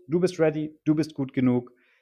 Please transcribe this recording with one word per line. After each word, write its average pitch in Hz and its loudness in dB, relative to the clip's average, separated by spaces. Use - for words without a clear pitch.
du 165 0
bist 180 -2
ready, 156 -2
du 151 2
bist 156 -4
gut 131 -6
genug. 123 0